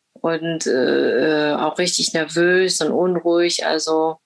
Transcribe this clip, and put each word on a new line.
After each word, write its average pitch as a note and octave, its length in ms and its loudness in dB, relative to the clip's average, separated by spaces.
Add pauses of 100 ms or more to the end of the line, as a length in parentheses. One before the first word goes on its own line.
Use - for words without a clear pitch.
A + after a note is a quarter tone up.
(140)
und, E3 540 -4
äh, C#3 880 2
auch D3+ 200 -2
richtig F3 360 -2
nervös F3 680 2
und D3+ 100 0
unruhig. F3 760 0
Also D#3+ 600 0